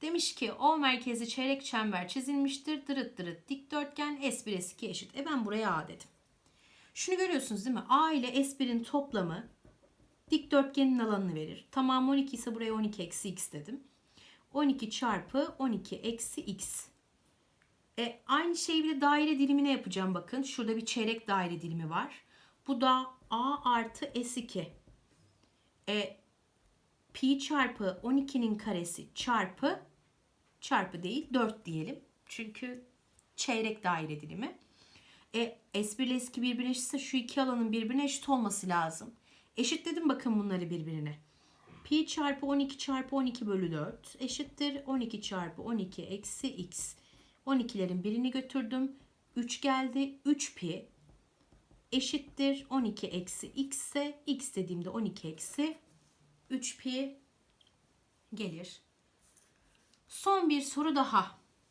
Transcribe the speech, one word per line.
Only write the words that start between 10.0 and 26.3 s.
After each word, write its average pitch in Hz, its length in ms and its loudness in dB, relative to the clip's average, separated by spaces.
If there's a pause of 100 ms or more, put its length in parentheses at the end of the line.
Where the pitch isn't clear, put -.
dikdörtgenin 277 680 4
alanını 202 360 2
verir. 156 360 -8
Tamam 262 380 4
on 277 80 4
iki 269 200 0
ise 226 180 -4
buraya 220 200 -2
on 220 80 0
iki 208 200 -2
eksi 170 260 -6
x - 240 -6
dedim. 160 280 -8 (720)
On 285 160 4
iki 233 220 0
çarpı 262 680 0
on 269 140 0
iki - 240 -4
eksi - 440 -4
x. - 460 -6 (1120)
E, 233 280 -4
aynı 339 300 4
şeyi 320 280 2
bir 311 120 2
de 269 40 -4
daire 294 380 6
dilimine 277 320 6
yapacağım 190 440 0
bakın. 240 280 -2
Şurada 220 340 -2
bir 226 100 -4
çeyrek 226 420 -2
daire 175 320 2
dilimi 165 300 -4
var. 214 340 -4 (420)
Bu 254 140 0
da 262 300 6 (200)
A 254 420 2
artı 226 400 0 (120)
S - 160 -6
iki. 180 320 -6 (1160)
E, 202 280 0 (960)